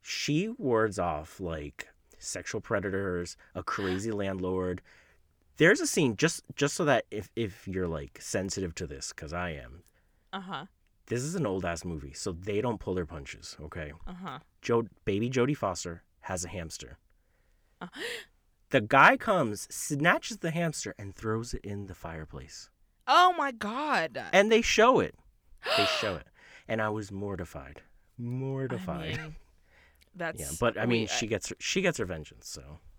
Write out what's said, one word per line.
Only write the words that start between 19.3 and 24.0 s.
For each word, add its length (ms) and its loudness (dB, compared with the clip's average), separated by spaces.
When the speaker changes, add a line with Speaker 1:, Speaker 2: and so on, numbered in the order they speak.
Speaker 1:
snatches 640 0
the 120 -2
hamster, 480 -4
and 180 -10
throws 380 -4
it 100 -8
in 220 -6
the 80 -12
fireplace. 760 -12
Speaker 2:
Oh 300 8
my 140 0
God. 680 -2